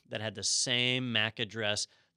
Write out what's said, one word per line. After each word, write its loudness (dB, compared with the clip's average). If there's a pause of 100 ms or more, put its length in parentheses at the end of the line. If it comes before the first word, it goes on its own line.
that -6
had -4
the -10
same 2
mac 0
address -2 (300)